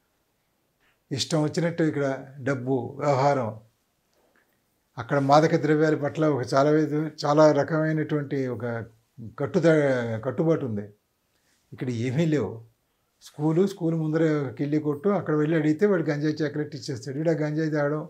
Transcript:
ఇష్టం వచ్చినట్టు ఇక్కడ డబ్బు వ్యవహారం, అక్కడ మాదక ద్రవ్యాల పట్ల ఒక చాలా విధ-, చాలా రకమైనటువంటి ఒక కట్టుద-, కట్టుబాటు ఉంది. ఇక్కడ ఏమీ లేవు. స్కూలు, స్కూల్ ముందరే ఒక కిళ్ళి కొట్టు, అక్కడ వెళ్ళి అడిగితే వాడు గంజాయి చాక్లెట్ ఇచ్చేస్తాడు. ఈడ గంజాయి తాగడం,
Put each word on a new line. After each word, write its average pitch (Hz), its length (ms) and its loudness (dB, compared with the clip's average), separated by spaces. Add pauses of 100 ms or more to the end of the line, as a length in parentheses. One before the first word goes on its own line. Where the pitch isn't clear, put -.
(1120)
ఇష్టం 151 300 -2
వచ్చినట్టు 165 400 -2
ఇక్కడ 139 440 -2 (160)
డబ్బు 123 560 -4
వ్యవహారం, 135 600 0 (1400)
అక్కడ 120 200 -2
మాదక 151 380 6
ద్రవ్యాల 156 380 2
పట్ల 147 320 -2
ఒక 127 280 -2
చాలా 139 160 6
విధ-, 151 380 0 (160)
చాలా 151 280 6
రకమైనటువంటి 151 920 -2
ఒక 117 380 -6 (540)
కట్టుద-, 139 840 2
కట్టుబాటు 147 420 0
ఉంది. 104 160 -6 (880)
ఇక్కడ 131 180 -6
ఏమీ 123 360 0
లేవు. 117 380 -2 (580)
స్కూలు, 160 440 0
స్కూల్ 165 280 -2
ముందరే 156 460 0
ఒక 135 80 -4
కిళ్ళి 143 300 -2
కొట్టు, 147 300 -2
అక్కడ 170 260 0
వెళ్ళి 151 220 2
అడిగితే 151 300 2
వాడు 190 160 2
గంజాయి 151 320 -2
చాక్లెట్ 151 420 -4
ఇచ్చేస్తాడు. 131 420 -8
ఈడ 160 120 0
గంజాయి 151 400 -2
తాగడం, 151 400 -2